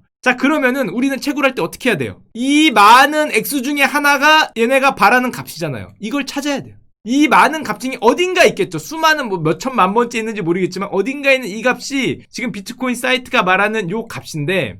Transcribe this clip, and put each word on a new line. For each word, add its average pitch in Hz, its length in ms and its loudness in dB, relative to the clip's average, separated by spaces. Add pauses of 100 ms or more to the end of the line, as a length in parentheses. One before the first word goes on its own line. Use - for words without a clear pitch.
(220)
자, 247 140 2
그러면은 269 540 0
우리는 262 280 -2
채굴할 269 380 -2
때 175 60 -2
어떻게 - 280 -4
해야 196 60 0
돼요? 113 260 -8 (120)
이 285 360 2
많은 254 640 6
액수 233 300 -2
중에 285 200 -2
하나가 294 720 2
얘네가 262 380 2
바라는 247 380 2
값이잖아요. 127 640 -10
이걸 269 280 -6
찾아야 277 360 -6
돼요. - 140 -20 (260)
이 277 240 2
많은 247 380 4
값 - 160 -6
중에 254 220 -8
어딘가 349 420 4
있겠죠. 180 340 0
수많은 302 520 -2
뭐 185 100 -4
몇 160 180 0
천만 208 360 0
번째 233 240 0
있는지 220 240 -6
모르겠지만 185 500 -2
어딘가에 269 440 0
있는 254 120 -4
이 208 180 -10
값이 247 640 -4
지금 226 240 -8
비트코인 240 420 -6
사이트가 254 480 -2
말하는 196 480 0
요 220 160 -4
값인데, 143 720 -6